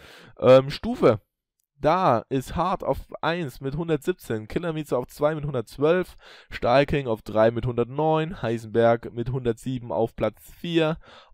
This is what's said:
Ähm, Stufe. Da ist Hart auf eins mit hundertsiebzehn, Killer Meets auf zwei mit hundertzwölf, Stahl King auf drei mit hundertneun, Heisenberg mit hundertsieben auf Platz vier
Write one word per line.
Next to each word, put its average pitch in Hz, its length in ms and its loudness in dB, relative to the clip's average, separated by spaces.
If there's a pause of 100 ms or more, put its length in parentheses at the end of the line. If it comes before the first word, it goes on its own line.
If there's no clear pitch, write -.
(400)
Ähm, 135 300 8
Stufe. 185 520 0 (580)
Da 151 500 2
ist 131 260 -4
Hart 170 280 -4
auf - 140 -2 (240)
eins 165 400 -4
mit 135 140 -8
hundertsiebzehn, 151 720 -4
Killer 165 260 -6
Meets 156 200 -6
auf 123 140 -2
zwei 151 280 -2
mit 147 100 -8
hundertzwölf, 147 680 -2 (340)
Stahl 135 380 2
King 143 180 -2
auf 110 160 -4
drei 110 300 2
mit 117 160 -6
hundertneun, 151 720 -2
Heisenberg 117 720 2
mit 117 160 -6
hundertsieben 120 640 -4
auf 110 240 -2
Platz - 440 -6
vier 165 380 0 (360)